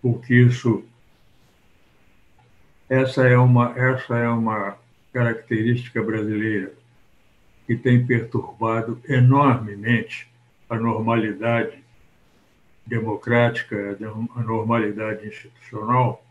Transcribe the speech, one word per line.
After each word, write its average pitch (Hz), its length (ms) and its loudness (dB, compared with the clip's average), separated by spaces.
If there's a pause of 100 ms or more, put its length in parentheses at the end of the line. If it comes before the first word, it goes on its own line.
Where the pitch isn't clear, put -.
porque 123 320 -2
isso, 120 520 4 (2000)
essa 131 380 2
é 123 100 6
uma, 123 400 4
essa 127 400 -2
é 117 120 -2
uma 110 500 -4 (340)
característica 117 880 -2
brasileira 107 720 -4 (920)
que 120 80 0
tem 123 320 2
perturbado 113 1000 -4
enormemente 120 1200 2 (380)
a 117 60 -6
normalidade 113 1040 -2 (1040)
democrática, 110 1120 -2 (380)
a 120 40 -8
normalidade 110 840 -4
institucional. 120 1040 -4